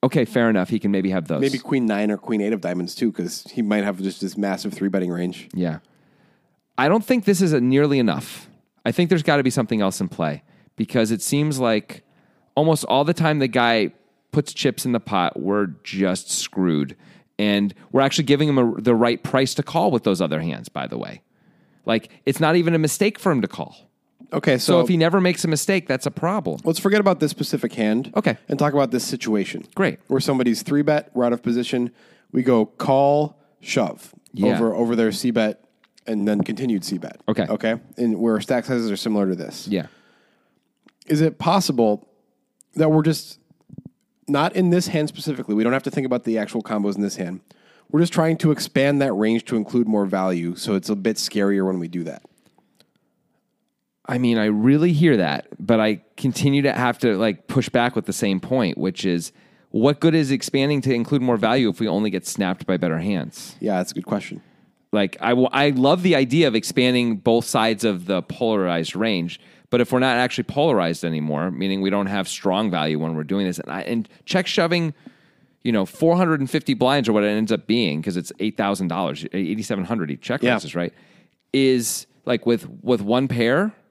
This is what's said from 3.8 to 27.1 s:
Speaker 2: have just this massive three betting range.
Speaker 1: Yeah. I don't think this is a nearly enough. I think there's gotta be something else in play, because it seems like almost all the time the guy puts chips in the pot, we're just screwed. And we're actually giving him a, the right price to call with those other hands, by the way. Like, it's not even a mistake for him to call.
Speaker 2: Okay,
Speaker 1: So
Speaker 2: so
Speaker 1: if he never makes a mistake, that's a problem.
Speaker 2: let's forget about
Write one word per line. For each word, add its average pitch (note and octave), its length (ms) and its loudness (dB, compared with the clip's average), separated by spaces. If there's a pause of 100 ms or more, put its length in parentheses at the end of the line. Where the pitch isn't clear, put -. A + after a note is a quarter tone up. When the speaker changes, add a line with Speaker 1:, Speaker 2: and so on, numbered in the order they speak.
Speaker 2:
have F#2+ 160 -4
just F#2+ 200 -6
this G2 160 -6
massive G2+ 360 -4
three G2 160 -2
betting F#2 220 -2
range. F2 420 -6
Speaker 1:
Yeah. E2 260 -4 (960)
I C3 100 2
don't G#3 180 2
think B3 200 2
this F#3+ 160 4
is E3+ 120 4
a C3+ 80 4
nearly C3+ 380 4
enough. - 500 -2 (360)
I A#2 60 0
think F3 180 2
there's E3 140 2
gotta C#3+ 200 2
be B2+ 60 4
something A#2 320 0
else F#2+ 200 0
in F#2 80 -2
play, D2+ 340 -4 (320)
because A2+ 360 0
it G#2 100 -2
seems D3 380 0
like A2+ 440 -2 (520)
almost D#3 300 2
all C3 180 2
the D#3+ 100 2
time D#3 260 2
the C3+ 80 2
guy A#2 460 2 (380)
puts - 220 -2
chips - 320 -2
in B2+ 60 0
the A#2 80 2
pot, F#2 400 -2
we're G2+ 280 0 (160)
just F#2+ 480 -2
screwed. D#2 640 0 (440)
And G2+ 340 2 (180)
we're C3+ 100 4
actually C3+ 240 2
giving C#3+ 240 4
him C#3 80 2
a, A#2 240 2
the A#2+ 140 4
right A#2+ 280 2
price C3 320 0
to D3 80 -2
call F3+ 280 0
with A#2+ 120 0
those F#2+ 180 2
other D#2 200 -2
hands, E2 280 -6
by C2+ 180 -6
the A#1+ 100 -8
way. - 240 -10 (640)
Like, A2 240 -2 (160)
it's C3+ 140 0
not D#3 160 4
even E3+ 200 2
a D#3+ 40 2
mistake D#3 400 0
for F#3+ 120 0
him C3 100 2
to G2 60 -2
call. - 280 -12 (560)
Speaker 2:
Okay, D3 260 2
Speaker 1:
So - 160 2
Speaker 2:
so F3 80 6
Speaker 1:
if E3 60 2
he F3+ 100 2
never E3+ 240 4
makes F3+ 220 0
a F3+ 40 0
mistake, E3 400 0
that's C3+ 200 -2
a B2 40 -4
problem. E3 520 -4
Speaker 2:
let's D#3+ 160 0
forget G3+ 200 2
about F#3+ 200 4